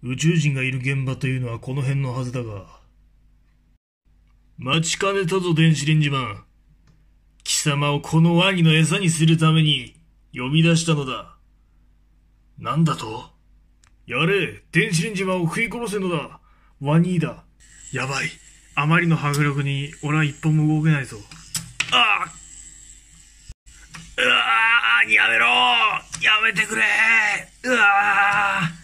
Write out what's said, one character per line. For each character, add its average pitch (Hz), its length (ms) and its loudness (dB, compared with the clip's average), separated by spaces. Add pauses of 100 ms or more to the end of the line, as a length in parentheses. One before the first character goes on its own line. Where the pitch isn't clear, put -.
宇 127 80 -6
宙 165 220 2
人 151 160 0
が 131 100 -4
い 131 80 -2
る 131 80 -4
現 135 260 -2
場 131 120 -4
と 131 100 -4
い 131 100 -2
う 127 40 -4
の 123 100 -6
は 117 80 -8
こ 131 140 -10
の 143 80 -4
辺 139 180 0
の 127 140 -4
は 131 100 -4
ず 123 80 -8
だ 127 100 -6
が。 104 380 -12 (1800)
待 156 320 -2
ち - 80 -2
か 196 140 0
ね 196 140 0
た 185 140 0
ぞ、 180 140 0
電 160 220 4
子 139 100 -4
レ 156 100 2
ン 156 60 4
ジ 147 80 0
マ 139 100 -2
ン。 107 260 -8 (1000)
貴 - 120 -4
様 147 360 0
を 143 80 0
こ 160 220 2
の 170 160 4
ワ 190 160 4
ニ 175 100 2
の 160 100 6
餌 160 260 2
に 185 100 0
す 160 160 2
る 160 120 4
た 160 140 4
め 160 120 4
に 139 340 -2 (360)
呼 123 160 -6
び 160 140 4
出 165 140 4
し 165 80 -2
た 165 80 0
の 143 120 -2
だ。 117 320 -12 (1200)
な 117 200 -4
ん 165 80 4
だ 147 100 0
と？ 110 360 -12 (760)
や 120 200 -6
れ、 180 460 -2
電 208 220 0
子 160 100 0
レ 226 80 -6
ン 202 40 -8
ジ 190 100 -4
マ 185 80 -2
ン 185 100 -2
を - 20 -2
食 165 160 -4
い 226 80 -2
殺 233 200 -8
せ 202 100 -4
の 185 100 -4
だ。 147 300 -6 (400)
ワ 147 200 2
ニ 180 200 2
だ。 127 240 -6 (480)
や 127 160 -6
ば 135 160 -4
い。 156 60 -4 (460)
あ 143 120 0
ま 165 140 4
り 175 60 0
の 160 100 4
迫 147 260 0
力 143 200 0
に 139 300 -4 (100)
俺 151 140 0
は 156 60 2
一 147 180 -4
歩 156 100 0
も 151 240 2
動 151 80 0
け 160 80 4
な 143 100 0
い 123 40 -8
ぞ。 110 120 -16 (760)
あ 220 320 2
あ！ 180 80 -12 (1900)
う 247 80 2
わ 240 80 2 (680)
あ、 - 80 4
や 220 180 4
め 226 100 0
ろ！ 233 80 2 (760)
や 214 220 2
め 220 100 0
て 214 120 0
く 214 100 -6
れ！ 220 80 0 (800)
う 247 80 -2
わ 202 920 2
あ！ 160 80 -4 (120)